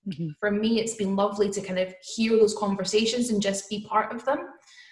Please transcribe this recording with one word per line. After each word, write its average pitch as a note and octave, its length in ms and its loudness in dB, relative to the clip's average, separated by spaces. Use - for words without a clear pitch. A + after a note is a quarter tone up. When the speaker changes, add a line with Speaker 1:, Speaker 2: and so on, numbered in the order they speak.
Speaker 1:
Mm-hmm. D#3+ 200 -4
Speaker 2:
for G#3 100 0
me, A3 300 2
it's A3 140 -2
been G3 200 -2
lovely G#3 360 2
to G3+ 100 -4
kind F#3 180 -4
of F#3 160 -2
hear A3+ 140 2
those A3 260 4
conversations A3 720 0
and G#3 140 2
just G3 260 -2
be G#3 180 -6
part G#3+ 280 0
of A#3 100 -8
them, C#4+ 140 0